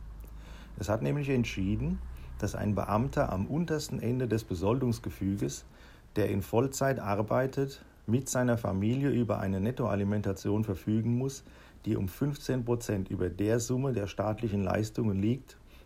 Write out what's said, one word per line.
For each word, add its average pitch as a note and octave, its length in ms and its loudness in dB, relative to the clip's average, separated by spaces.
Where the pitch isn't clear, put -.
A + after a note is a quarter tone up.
Es - 80 -4
hat A2+ 140 0
nämlich C#3 260 0
entschieden, A#2+ 720 0
dass - 160 -2
ein G#2 180 0
Beamter B2 580 0
am F#2+ 140 0
untersten D3+ 540 -2
Ende B2+ 260 0
des G#2+ 160 2
Besoldungsgefüges, A2 1200 0
der G#2 120 4
in G2+ 140 0
Vollzeit C3 560 2
arbeitet, B2 840 0
mit B2+ 200 2
seiner B2 280 4
Familie A2 540 2
über A#2 300 2
eine G2 180 0
Nettoalimentation G2+ 1040 0
verfügen A2+ 560 0
muss, C3+ 240 -4
die A2 100 2
um G2 100 0
fünfzehn C3 580 -2
Prozent A#2 460 0
über F#2 200 0
der G2+ 280 2
Summe B2+ 340 0
der G2+ 140 0
staatlichen G2+ 560 0
Leistungen G2+ 580 0
liegt, A#2 360 -2